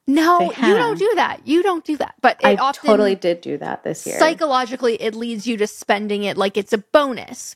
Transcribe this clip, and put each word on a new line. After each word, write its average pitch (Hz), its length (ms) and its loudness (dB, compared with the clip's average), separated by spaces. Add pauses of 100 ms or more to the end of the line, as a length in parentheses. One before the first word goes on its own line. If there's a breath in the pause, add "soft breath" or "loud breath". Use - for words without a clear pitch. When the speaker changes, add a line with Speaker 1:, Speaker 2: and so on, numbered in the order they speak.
Speaker 1:
No, 320 320 4
Speaker 2:
Say 294 280 0
Speaker 1:
you 392 80 6
don't 453 240 0
Speaker 2:
"Hannah." - 0 -
Speaker 1:
do 403 160 2
that. 294 300 0
You 320 180 2
don't 359 220 -2
do 302 100 -4
that. - 240 -6
But - 220 4
it 214 60 4
Speaker 2:
I 208 100 6
Speaker 1:
often 269 320 0
Speaker 2:
totally 208 260 4
did 175 240 -2
do 143 200 -6
that - 260 -8
this - 200 -8
year. - 140 -4
Speaker 1:
Psychologically, 254 840 0
it 220 140 -6
leads 226 320 -8
you 233 80 -2
to 208 120 0
spending 208 560 -4
it 185 120 -4
like 196 220 -2
it's 202 160 -2
a 220 60 2
bonus 254 760 -2